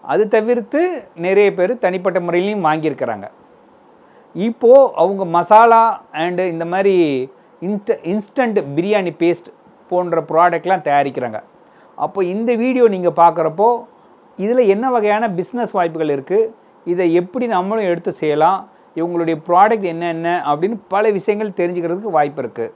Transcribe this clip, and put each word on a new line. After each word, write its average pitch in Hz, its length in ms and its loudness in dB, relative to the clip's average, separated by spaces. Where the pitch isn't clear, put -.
அது 185 260 0
தவிர்த்து 240 880 -2
நிறைய 190 380 2
பேர் 190 240 -2
தனிப்பட்ட 185 420 -2
முறையிலையும் 175 460 -2
வாங்கியிருக்கிறாங்க. 135 640 -2
இப்போ 233 640 4
அவங்க 190 300 0
மசாலா 220 760 4
and 175 280 -4
இந்த 170 260 -4
மாதிரி 170 640 0
inst-, 202 420 -4
இன்ஸ்டன்ட் 208 600 -2
பிரியாணி 180 440 -2
பேஸ்ட் 170 260 0
போன்ற 175 320 -2
ப்ராடக்ட்லாம் 170 600 0
தயாரிக்கிறாங்க. 135 600 -2
அப்போ 185 280 -4
இந்த 220 320 -2
வீடியோ 247 320 2
நீங்க 185 220 2
பார்க்குறப்போ, 170 760 2
இதுல 226 300 2
என்ன 220 240 2
வகையான 214 380 0
பிசினஸ் 196 420 -6
வாய்ப்புகள் 165 380 -2
இருக்கு, 180 460 -2
இதை 175 280 0
எப்படி 185 340 -2
நம்மளும் 202 380 -2
எடுத்து 175 260 -2
செய்யலாம், 156 580 0
இவங்களுடைய 165 520 -4
ப்ராடக்ட் 202 340 4
என்னென்ன 170 640 -4
அப்படின்னு 170 420 -2
பல 208 220 0
விஷயங்கள் 202 640 -2
தெரிஞ்சுக்கிறதுக்கு 175 380 -6
வாய்ப்பு 147 320 0
இருக்கு. 113 340 -8